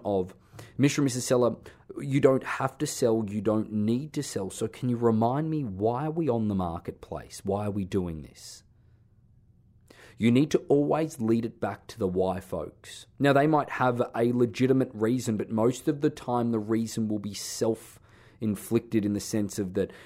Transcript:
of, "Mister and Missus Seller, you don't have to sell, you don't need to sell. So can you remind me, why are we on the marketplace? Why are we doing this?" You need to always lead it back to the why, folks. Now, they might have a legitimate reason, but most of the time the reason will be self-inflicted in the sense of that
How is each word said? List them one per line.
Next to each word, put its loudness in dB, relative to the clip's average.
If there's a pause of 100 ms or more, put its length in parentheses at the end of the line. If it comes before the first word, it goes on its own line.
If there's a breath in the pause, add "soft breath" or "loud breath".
of, -2 (420 loud breath)
"Mister 2
and 4
Missus -2
Seller, 2 (460 loud breath)
you 0
don't 6
have -4
to -4
sell, 2
you -4
don't 0
need 0
to -4
sell. -6
So -4
can -4
you 2
remind 2
me, -2
why -2
are -2
we -2
on 0
the 0
marketplace? -6
Why -2
are -2
we -4
doing -4
this?" -20 (1500 loud breath)
You 4
need 4
to 4 (100)
always 2
lead 2
it -10
back -6
to -16
the 2
why, 0
folks. -10 (120)
Now, 4
they 6
might 2
have 2 (140)
a 2
legitimate 2
reason, 0
but -4
most 0
of -2
the 2
time -2
the 0
reason -2
will -2
be -8
self-inflicted -4
in 0
the -2
sense -2
of -4
that -2 (140 loud breath)